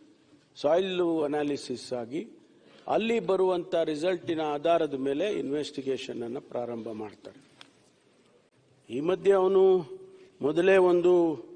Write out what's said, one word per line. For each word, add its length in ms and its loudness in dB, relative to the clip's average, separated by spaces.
ಸಾಯಿಲ್ 640 0
ಅನಾಲಿಸಿಸ್ 680 -6
ಆಗಿ, 360 -8
ಅಲ್ಲಿ 320 0
ಬರುವಂಥ 540 -2
ರಿಸಲ್ಟಿನ 680 -2
ಆಧಾರದ 540 0
ಮೇಲೆ 440 -2
ಇನ್ವೆಸ್ಟಿಗೇಷನ್ 840 -6
ಅನ್ನ 160 -8
ಪ್ರಾರಂಭ 520 -10
ಮಾಡ್ತಾರೆ. 540 -14
ಈ 100 -6
ಮಧ್ಯೆ 340 2
ಅವನು 520 6
ಮೊದಲೇ 360 4
ಒಂದು, 580 4